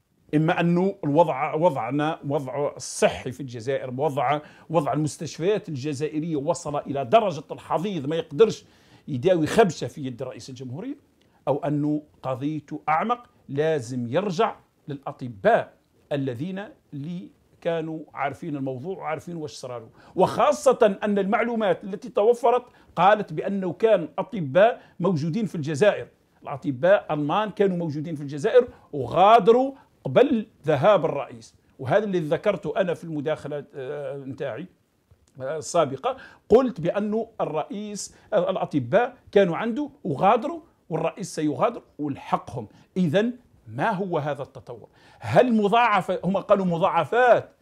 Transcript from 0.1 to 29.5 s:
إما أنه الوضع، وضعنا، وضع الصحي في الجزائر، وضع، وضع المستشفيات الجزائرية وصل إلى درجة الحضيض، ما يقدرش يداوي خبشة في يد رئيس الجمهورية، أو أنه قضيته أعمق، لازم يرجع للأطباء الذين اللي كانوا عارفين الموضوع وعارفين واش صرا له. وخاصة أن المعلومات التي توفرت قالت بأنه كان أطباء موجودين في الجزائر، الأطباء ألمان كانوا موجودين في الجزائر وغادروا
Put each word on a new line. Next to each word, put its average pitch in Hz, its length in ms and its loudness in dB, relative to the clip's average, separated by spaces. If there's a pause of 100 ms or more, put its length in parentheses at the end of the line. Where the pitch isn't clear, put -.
إما 160 260 2
أنه 175 340 2 (100)
الوضع، 147 500 2
وضعنا، 147 640 0 (100)
وضع 139 480 -4
الصحي - 560 -2
في - 80 -14
الجزائر، 127 500 -6 (100)
وضع، 143 400 0 (300)
وضع 151 220 0
المستشفيات 156 760 -2
الجزائرية 151 680 -6
وصل 147 400 -4
إلى 139 280 -6
درجة 175 460 2
الحضيض، 156 560 -4
ما 160 100 -2
يقدرش 160 480 2 (440)
يداوي 156 380 0
خبشة 170 400 2
في 135 200 -10
يد 127 160 -10
رئيس 120 280 -12
الجمهورية، 135 460 -12 (520)
أو 135 160 -2
أنه 147 380 -2 (200)
قضيته 143 680 -8
أعمق، 208 380 -2 (220)
لازم 135 580 -2
يرجع 180 500 -2 (320)
للأطباء 139 840 -2 (380)
الذين 143 520 -6 (280)
اللي 175 380 -12 (300)
كانوا 160 400 -4 (140)
عارفين 143 420 -6
الموضوع 135 420 -6
وعارفين 151 380 -8
واش 151 160 -10
صرا 123 260 -12
له. 113 100 -16 (280)
وخاصة 214 840 4
أن 208 160 0
المعلومات 220 680 0
التي 202 240 -12
توفرت 240 560 4 (320)
قالت 196 360 4
بأنه 185 400 -4
كان 220 360 4 (100)
أطباء 185 640 2 (180)
موجودين 170 460 0
في - 80 -8
الجزائر، 151 540 0 (340)
الأطباء 147 720 0
ألمان 151 360 -2
كانوا 190 260 0
موجودين 165 380 -6
في 143 80 -10
الجزائر 147 460 2 (240)
وغادروا 220 840 6 (300)